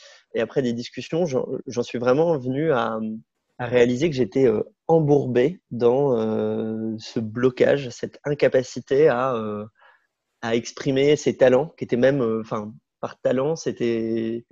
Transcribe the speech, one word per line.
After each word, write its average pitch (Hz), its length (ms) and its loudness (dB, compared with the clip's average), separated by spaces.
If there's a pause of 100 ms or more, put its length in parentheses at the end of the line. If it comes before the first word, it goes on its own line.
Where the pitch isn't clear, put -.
(320)
et 113 60 -4
après 117 220 -2
des 123 100 0
discussions, 123 540 -6
j'en, 135 200 -2 (220)
j'en 120 160 -4
suis - 140 -8
vraiment 143 400 2
venu 131 340 -2
à, 113 280 0 (580)
à 123 80 -6
réaliser 123 440 2
que 147 60 -4
j'étais, 127 300 2
euh, 110 160 2 (260)
embourbé 143 720 2 (100)
dans, 123 440 2
euh, 110 840 -2
ce - 200 -8
blocage, 123 680 0
cette - 340 -12
incapacité 139 840 2
à, 127 260 0
euh, 107 300 -6 (760)
à 117 140 -2
exprimer 139 600 2
ses 127 180 -2
talents, 131 400 4
qui - 80 -10
étaient 127 140 -2
même, 135 240 4
euh, 113 180 0
enfin, 110 320 -8 (280)
par - 200 -12
talent, 135 360 0
c'était 117 960 -4